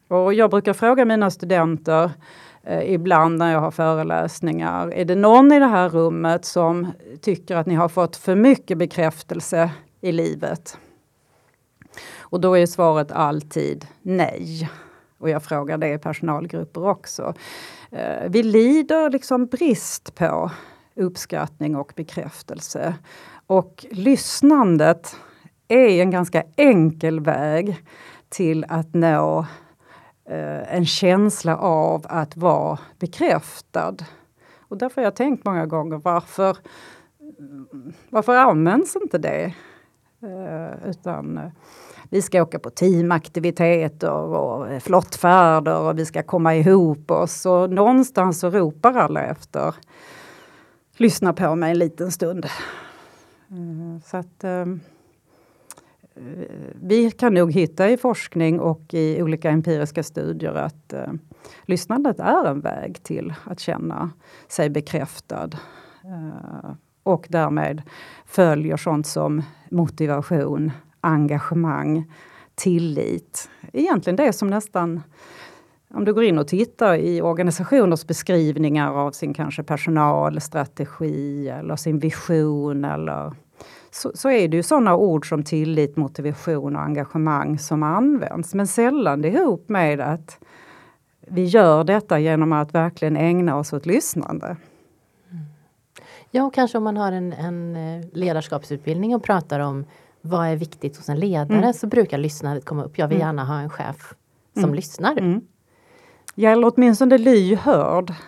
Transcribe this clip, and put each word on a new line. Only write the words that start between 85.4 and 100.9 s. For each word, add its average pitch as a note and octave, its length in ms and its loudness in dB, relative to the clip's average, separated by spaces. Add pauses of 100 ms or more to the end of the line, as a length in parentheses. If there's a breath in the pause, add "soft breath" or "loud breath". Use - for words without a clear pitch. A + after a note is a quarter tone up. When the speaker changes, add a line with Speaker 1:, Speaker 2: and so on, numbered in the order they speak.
Speaker 1:
tillit, D#3 520 -2
motivation D3 800 -4
och D3+ 60 -4
engagemang D3 760 -2
som D3+ 240 -4
används, G3 720 -2
men G3 120 0
sällan A3 580 0
ihop A3 440 0
med D#3 320 0
att D#3 380 -6 (800 soft breath)
vi F3+ 240 -4
gör F3 400 6
detta G3 340 0
genom D#3 340 2
att D3+ 220 0
verkligen E3 420 0
ägna E3 420 2
oss D3 140 -6
åt C#3+ 140 -8
lyssnande. - 600 -4 (840 loud breath)
Speaker 2:
Mm. E3 140 -14 (840 loud breath)
Ja, C4 140 0
och C4+ 100 -4
kanske A#3+ 240 0
om G#3+ 60 -2
man G#3+ 120 -2
har G3+ 160 -2
en, F3+ 200 -4
en, E3+ 440 -8
eh, E3 360 -8
ledarskapsutbildning D#3+ 1000 -4
och A#3 80 -4
pratar D#3+ 380 -2
om C#3 240 -4 (360 soft breath)
vad E3+ 260 -2
är D#3+ 100 0
viktigt D3+ 400 -8